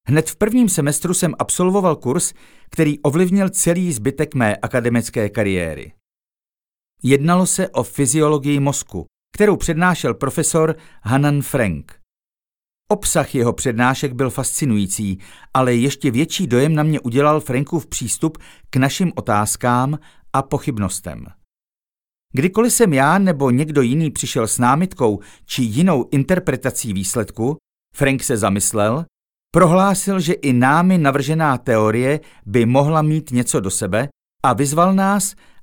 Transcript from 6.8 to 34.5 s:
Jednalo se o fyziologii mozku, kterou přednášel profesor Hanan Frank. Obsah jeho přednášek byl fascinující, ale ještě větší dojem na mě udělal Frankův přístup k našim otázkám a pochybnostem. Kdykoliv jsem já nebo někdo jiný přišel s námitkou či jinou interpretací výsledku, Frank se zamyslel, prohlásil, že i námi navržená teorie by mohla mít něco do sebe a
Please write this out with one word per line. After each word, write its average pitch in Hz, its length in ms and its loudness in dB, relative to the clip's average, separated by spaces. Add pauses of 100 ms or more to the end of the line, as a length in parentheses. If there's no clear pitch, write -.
Jednalo 156 420 4
se - 240 -2
o 127 140 -2
fyziologii 147 760 0
mozku, 139 460 -4 (300)
kterou 208 220 4
přednášel 165 560 0
profesor 160 640 -2 (260)
Hanan 143 400 0
Frank. 98 580 -4 (920)
Obsah 185 440 -2
jeho 117 180 2
přednášek 123 600 -2
byl 127 160 -2
fascinující, 104 920 -2 (340)
ale 127 220 2
ještě 131 360 0
větší 160 360 -2
dojem 135 280 2
na 151 80 2
mě 151 160 0
udělal 143 400 2
Frankův 143 480 -4
přístup - 500 -4 (320)
k - 60 -4
našim 135 400 0
otázkám 123 840 0 (340)
a 135 80 0
pochybnostem. 101 840 -6 (1080)
Kdykoliv 190 400 2
jsem 208 200 4
já 143 240 4
nebo 156 320 2
někdo 147 320 2
jiný 139 300 0
přišel 117 360 -4
s - 120 -4
námitkou 123 600 2 (260)
či - 180 -4
jinou 131 480 0
interpretací 135 800 -2
výsledku, 113 640 -4 (380)
Frank 135 280 0
se 123 140 -2
zamyslel, 107 680 0 (480)
prohlásil, 185 640 2
že 165 140 -2
i 135 200 -2
námi 156 440 4
navržená 143 600 0
teorie 120 640 0 (260)
by 110 200 2
mohla 143 360 2
mít 151 300 -2
něco 123 280 0
do 95 120 -4
sebe 110 360 -2 (360)
a 127 100 4